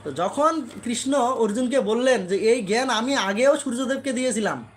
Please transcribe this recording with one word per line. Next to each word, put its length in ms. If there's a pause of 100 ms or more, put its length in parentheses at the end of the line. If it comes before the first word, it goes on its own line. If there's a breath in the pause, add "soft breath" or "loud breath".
তো 80
যখন 540 (180)
কৃষ্ণ 300
অর্জুনকে 680
বললেন 460
যে, 100
"এই 260
জ্ঞান 280
আমি 260
আগেও 400
সূর্যদেবকে 560
দিয়েছিলাম 640